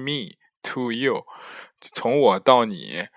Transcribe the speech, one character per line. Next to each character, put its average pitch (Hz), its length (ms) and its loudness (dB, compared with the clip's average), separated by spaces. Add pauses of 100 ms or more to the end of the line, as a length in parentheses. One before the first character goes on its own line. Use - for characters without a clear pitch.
me 135 320 -8 (280)
to 123 300 -6
you”， 120 320 -2 (560)
从 - 380 -2
我 107 200 4
到 123 260 6
你， 85 420 -8 (100)